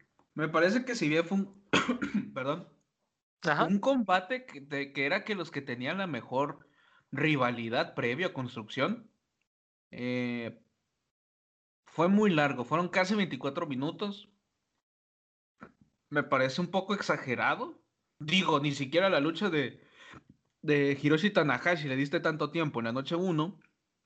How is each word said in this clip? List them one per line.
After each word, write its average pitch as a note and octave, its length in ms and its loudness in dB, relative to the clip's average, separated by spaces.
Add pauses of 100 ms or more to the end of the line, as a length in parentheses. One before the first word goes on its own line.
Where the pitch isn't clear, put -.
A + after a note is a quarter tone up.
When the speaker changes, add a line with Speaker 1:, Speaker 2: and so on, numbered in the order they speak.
(340)
Speaker 1:
Me D#3 140 -2
parece F3+ 380 4
que A#3+ 80 -4
si D#3 160 0
bien E3 160 4
fue G3 120 0
un, - 240 -4 (100)
<coughs> - 640 0
perdón, C#3+ 340 -4 (760)
Speaker 2:
Ajá. D#3+ 220 2
Speaker 1:
un G3 160 2
combate B3 640 2
que, C#3+ 160 -16
de, C#3 320 -6
que C#3 100 0
era F#3+ 200 0
que G#3+ 100 -4
los E3+ 160 -6
que C#3+ 100 -6
tenían C#3 380 -6
la G3 80 -2
mejor C#3 600 -4 (440)
rivalidad C3 840 0
previa B2+ 340 0
a - 40 -14
construcción, B2+ 800 -4 (800)
eh, A#2+ 720 -6 (1200)
fue E3+ 240 0
muy G#3 220 6
largo, C#3 340 2
fueron E3+ 240 -2
casi F#3 260 2
veinticuatro D#3 520 -2
minutos. D#3+ 640 -6 (1800)
Me D3 140 0
parece C3+ 380 0
un F3 100 -2
poco F#3+ 240 -2
exagerado. D3 880 -2 (360)
Digo, D#3 420 2
ni D3 120 0
siquiera C#3+ 380 2
la D#3 100 4
lucha E3 300 0
de, C#3 320 -2 (800)
de C#3+ 380 2
Hiroshi D#3 300 4
Tanahashi D3+ 580 2
le C3 80 -2
diste D3 240 0
tanto D#3 300 0
tiempo D#3 300 -2
en A#2 60 -2
la A2+ 60 -2
noche C#3 240 -4
uno, F3 420 0 (460)